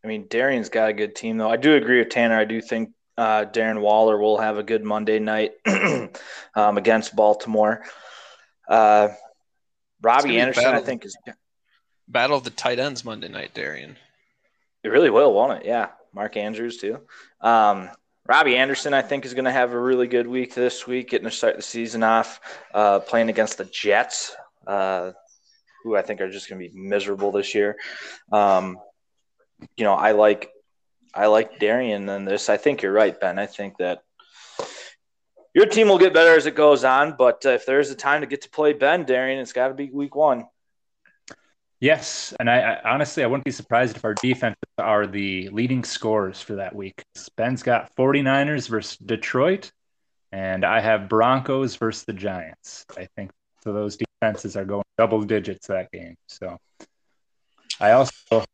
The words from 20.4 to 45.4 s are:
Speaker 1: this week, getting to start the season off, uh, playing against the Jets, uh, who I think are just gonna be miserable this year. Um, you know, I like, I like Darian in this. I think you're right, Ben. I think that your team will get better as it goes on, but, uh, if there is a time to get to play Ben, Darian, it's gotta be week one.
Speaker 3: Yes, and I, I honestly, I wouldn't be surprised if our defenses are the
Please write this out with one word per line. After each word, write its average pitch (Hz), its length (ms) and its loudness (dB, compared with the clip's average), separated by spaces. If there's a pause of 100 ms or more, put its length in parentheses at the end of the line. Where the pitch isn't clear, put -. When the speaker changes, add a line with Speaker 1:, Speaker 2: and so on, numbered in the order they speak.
Speaker 1:
this 123 320 -2
week, 123 240 -6
getting 113 180 -2
to 110 60 -8
start - 220 0
the 107 60 -14
season 117 400 -6
off, 113 380 0 (320)
uh, 101 280 4
playing 113 280 0
against 110 300 -2
the 95 80 -8
Jets, - 680 -2 (320)
uh, 95 460 -4 (720)
who 113 120 -4
I 95 60 4
think 98 200 -8
are 95 80 -6
just 95 180 -14
gonna 98 120 -14
be 87 120 -16
miserable 98 600 -4
this 196 220 -4
year. 208 220 0 (560)
Um, 95 460 2 (1000)
you 113 80 -4
know, 101 100 4
I 107 180 4
like, 107 380 4 (640)
I 107 140 0
like 110 320 2
Darian 104 500 -2
in 98 160 -6
this. 98 240 -4
I 104 80 2
think 143 260 -2
you're 98 100 -2
right, 104 260 2
Ben. 92 200 -4
I 101 80 -4
think 98 320 -12
that 90 240 -4 (1500)
your 202 120 8
team 214 220 4
will 190 100 6
get 185 160 6
better 165 220 8
as 143 100 4
it 151 80 -2
goes 147 300 6
on, 139 340 2
but, 123 260 4
uh, 139 60 4
if 120 160 0
there 135 140 2
is 135 100 -2
a 135 60 -10
time 147 260 0
to 139 40 -8
get 139 160 -8
to - 80 -20
play 151 240 2
Ben, 147 300 2
Darian, 131 360 -2
it's 120 120 -12
gotta 131 220 -2
be 139 160 -10
week 143 240 -8
one. 139 320 0 (1300)
Speaker 3:
Yes, - 580 -2
and 117 120 0
I, 123 100 4 (140)
I 113 180 -4
honestly, 143 320 -2
I - 20 0
wouldn't 131 200 -4
be 139 40 -4
surprised 117 460 -2
if - 80 -14
our 110 80 -2
defenses 123 460 -2 (180)
are 104 300 0
the 98 420 -6